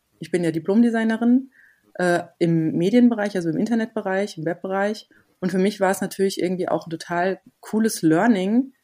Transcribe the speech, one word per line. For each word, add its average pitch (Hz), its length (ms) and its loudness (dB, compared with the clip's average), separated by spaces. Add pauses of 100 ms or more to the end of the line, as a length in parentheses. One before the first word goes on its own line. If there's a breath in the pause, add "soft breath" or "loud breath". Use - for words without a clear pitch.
(180)
ich - 120 -14
bin 175 120 0
ja 165 80 2
Diplomdesignerin, 226 1000 2 (420 soft breath)
äh, 175 280 0 (160)
im 165 340 2
Medienbereich, 208 640 2
also 165 140 -2
im 156 60 -2
Internetbereich, 208 840 -4
im 156 60 -8
Webbereich. 196 640 -4 (320 soft breath)
Und 185 100 -2
für 185 80 -2
mich 202 220 0
war 190 120 2
es - 80 -4
natürlich 196 400 -4
irgendwie 180 280 -2
auch 165 180 -4
ein 170 40 -12
total 175 500 -4 (200)
cooles 220 420 -2
Learning, 202 680 2 (120)